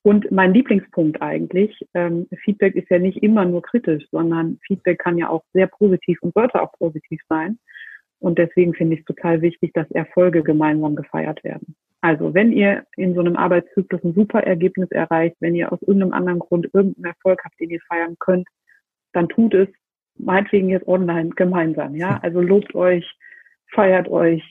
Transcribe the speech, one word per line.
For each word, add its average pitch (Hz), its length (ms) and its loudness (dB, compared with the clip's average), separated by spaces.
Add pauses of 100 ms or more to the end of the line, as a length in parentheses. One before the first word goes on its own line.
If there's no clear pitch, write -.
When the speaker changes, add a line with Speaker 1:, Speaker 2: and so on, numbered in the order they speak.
Speaker 1:
Und 208 300 4
mein 190 220 4
Lieblingspunkt 185 680 2
eigentlich, 165 560 -2 (160)
ähm, 175 340 -4 (160)
Feedback 202 320 0
ist - 140 -6
ja 180 100 4
nicht 185 220 -2
immer 214 240 4
nur 175 160 0
kritisch, 165 500 -2
sondern 165 540 -2
Feedback 180 340 -2
kann 175 180 -2
ja 165 120 -4
auch 160 140 -4 (100)
sehr 190 140 4
positiv 185 540 0
und 170 120 -4
sollte 220 280 0
auch - 120 -4
positiv 160 540 -6
sein. 160 320 -4 (600)
Und 175 180 -2
deswegen 175 360 2
finde 160 220 0
ich 156 60 -14
es - 40 -20
total 165 360 -2
wichtig, 170 320 -2
dass 160 180 -4
Erfolge 170 520 0
gemeinsam 156 520 0
gefeiert 156 480 -8
werden. - 320 -12 (260)
Also 160 320 0
wenn 220 200 4
ihr 202 320 0 (100)
in 185 180 -2
so 175 60 -2
einem 175 160 0
Arbeitszyklus 180 680 -2
ein 170 100 -2
super 208 300 0
Ergebnis 185 480 -2
erreicht, 165 480 0
wenn 170 160 -2
ihr 170 160 -2
aus 175 100 -6
irgendeinem 196 320 2
anderen 180 260 -2
Grund 170 340 -2
irgendeinen 185 400 0
Erfolg - 300 0
habt, - 160 -20
den 165 120 -8
ihr 170 160 -8
feiern 170 320 -4
könnt, 185 280 0 (640)
dann 170 160 0
tut 226 260 2
es 196 140 4 (500)
meinetwegen 190 520 0
jetzt 185 180 -2
online 170 440 0
gemeinsam, 160 640 -2
ja? 180 200 -2
Speaker 2:
Hm. - 60 -8
Speaker 1:
Also 175 200 -2
lobt 196 340 2
euch, 180 300 2 (680)
feiert 185 340 2
euch 165 440 0